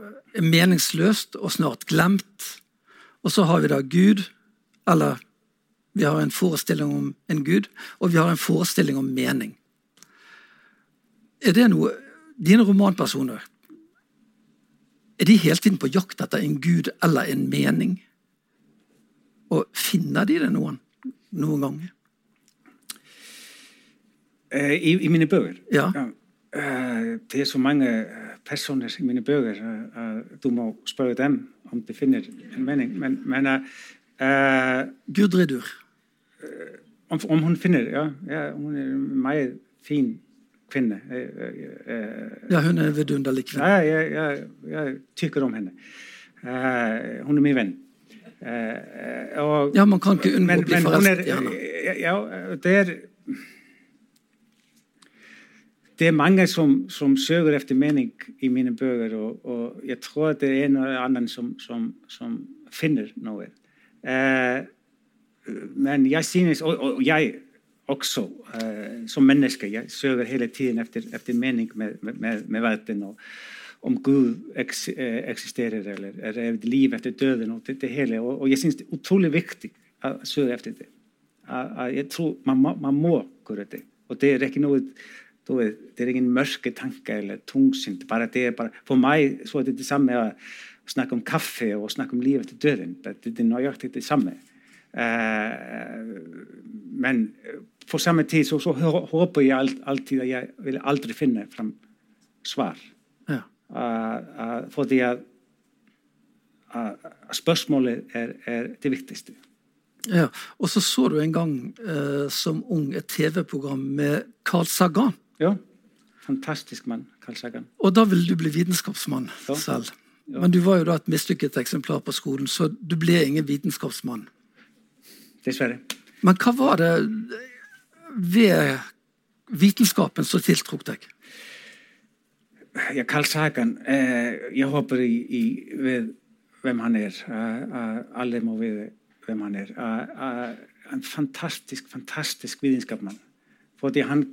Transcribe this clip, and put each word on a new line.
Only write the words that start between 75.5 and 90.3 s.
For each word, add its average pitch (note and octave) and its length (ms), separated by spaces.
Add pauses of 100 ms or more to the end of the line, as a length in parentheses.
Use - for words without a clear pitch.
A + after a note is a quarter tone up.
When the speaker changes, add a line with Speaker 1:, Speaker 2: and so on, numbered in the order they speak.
Speaker 2:
eller, G2 320 (120)
eller A2 200
er A#2 100
det A2 120
liv C3 280
efter A#2 180
døden B2 400
og A2+ 160
det, C3+ 140
det C3 80
hele. A#2+ 320
Og, B2+ 200
og C3+ 100
jeg C3+ 80
synes D3+ 180
det - 100
er - 60
utrolig F3 400
viktig - 380 (320)
at C3+ 220
søge C3 300
efter A#2 160
det. - 160 (640)
At, B2+ 380
at C3 100
jeg C#3 120
tror, D#3 280 (100)
man C3+ 100
må, D3 180
man C#3 200
må D3+ 320 (180)
gøre G2+ 200
det. - 180 (260)
Og B2 120
det C#3 140
er C3 120
ikke C3+ 140
noget, C#3 320 (560)
du C3+ 80
ved, A2 200 (220)
det B2 60
er B2 40
ingen B2+ 220
mørke C3+ 400
tanker - 460
eller G#2 200 (100)
tungsint. C3 640
Bare A2+ 240
det B2+ 140
er A#2+ 40
bare, A#2 200 (140)
for C#3 100
mig C#3 500
så - 140
er C3+ 40
det C3 160
det C3+ 80
samme B2+ 400
at G#2 60 (540)